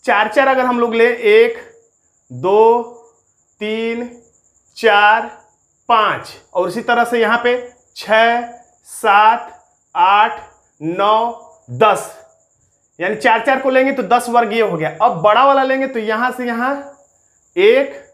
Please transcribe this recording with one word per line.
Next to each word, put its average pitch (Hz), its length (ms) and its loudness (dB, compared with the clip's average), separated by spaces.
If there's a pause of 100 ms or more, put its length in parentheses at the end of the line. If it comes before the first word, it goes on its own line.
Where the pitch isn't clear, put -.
चार 214 220 0
चार 269 200 0
अगर 254 180 0
हम 240 140 -2
लोग 226 160 -2
लें, 233 220 2
एक, 226 400 4 (720)
दो, 214 500 2 (800)
तीन, 226 580 -8 (600)
चार, 214 440 4 (680)
पाँच, 214 500 -2 (160)
और 180 160 -2
इसी 214 120 -8
तरह 233 220 0
से 240 180 -2
यहाँ 226 220 0
पे 247 300 -4 (220)
छः, 233 460 0 (420)
सात, 220 840 0 (300)
आठ, 196 460 0 (400)
नौ, 214 600 -2 (300)
दस, - 480 -2 (800)
यानी 190 160 -4
चार 226 240 0
चार 262 200 0
को 269 100 -2
लेंगे 262 220 2
तो 262 120 -6
दस 240 260 0
वर्ग 233 240 0
ये 226 80 0
हो 180 160 -2
गया। 156 240 -6
अब 202 200 0
बड़ा 214 240 4
वाला 277 180 2
लेंगे 269 240 -2
तो 254 120 -8
यहाँ 220 320 -4
से 247 140 -8
यहाँ 254 480 -6 (640)
एक 247 460 2 (100)